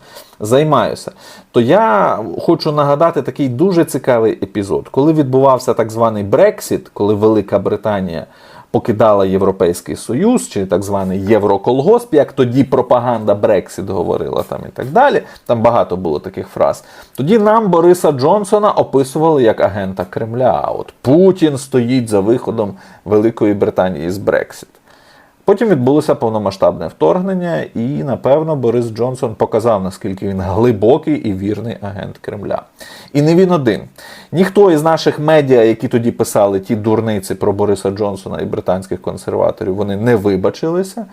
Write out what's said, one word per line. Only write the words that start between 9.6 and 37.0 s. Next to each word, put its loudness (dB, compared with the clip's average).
Союз, -2
чи -4
так 0
званий -4
Євроколгосп, 2
як 2
тоді 2
пропаганда 0
Брексіт -2
говорила -4
там -8
і -16
так -10
далі, 2
там 0
багато 2
було -4
таких -10
фраз, -2
тоді 0
нам 2
Бориса 4
Джонсона 2
описували 0
як 2
агента -2
Кремля, -2
а -4
от -10
Путін 4
стоїть -2
за 2
виходом -2
Великої 2
Британії -2
з -6
Брексіт. -4
Потім 2
відбулося 2
повномасштабне -2
вторгнення, -2
і, -6
напевно, -2
Борис 0
Джонсон -4
показав, 0
наскільки -8
він -4
глибокий 2
і -4
вірний -6
агент -10
Кремля. -8
І 2
не 4
він 4
один. 0
Ніхто 4
із 2
наших 0
медіа, 4
які 0
тоді 0
писали 0
ті -4
дурниці -2